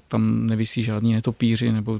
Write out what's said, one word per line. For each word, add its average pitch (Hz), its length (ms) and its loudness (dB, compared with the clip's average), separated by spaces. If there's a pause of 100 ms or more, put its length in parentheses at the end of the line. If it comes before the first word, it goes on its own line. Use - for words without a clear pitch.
tam 113 400 0
nevisí 113 360 0
žádný 110 300 0
netopíři 113 580 0
nebo 110 280 -2